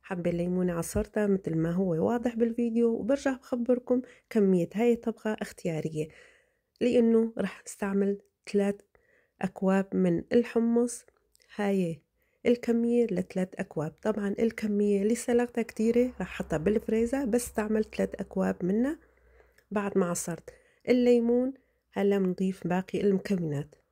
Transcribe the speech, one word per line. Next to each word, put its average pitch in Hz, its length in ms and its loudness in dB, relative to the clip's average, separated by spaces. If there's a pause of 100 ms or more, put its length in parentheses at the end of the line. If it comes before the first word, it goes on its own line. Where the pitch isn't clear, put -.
حبة 175 280 -4
الليمونة 180 440 0
عصرتها 208 540 -2
مثل 190 280 0
ما 165 160 0
هو 180 360 0
واضح 240 280 -2
بالفيديو، 233 540 2
وبرجع 269 440 0
بخبركم 247 680 -2 (280)
كمية 190 440 2
هاي 233 200 2
الطبخة 226 480 -4
اختيارية، 156 640 -6 (760)
لأنه 226 560 4
رح - 300 -6
نستعمل 202 540 -2 (240)
تلات 202 360 0 (600)
أكواب 190 540 0
من 180 280 2 (100)
الحمص، 233 720 2 (500)
هاي 190 460 -2 (440)
الكمية 240 680 2
لتلات 185 440 -4
أكواب. 156 360 -6 (100)
طبعا 208 380 -2
الكمية 208 600 0
اللي 220 140 2
سلقتها 240 460 -2
كتيرة 233 600 0
رح 180 60 -6
حطها - 300 -6
بالفريزر، 226 680 0
بس 240 200 0
استعملت 214 480 -2
تلات 190 220 -2
أكواب 190 500 -4
منها. 240 340 0 (720)
بعد 202 260 -2
ما 190 80 2
عصرت 175 440 -6 (400)
الليمون 247 640 4 (380)
هلا 196 260 2
بنضيف 190 500 -2
باقي 185 340 -2
المكونات 175 760 -2 (160)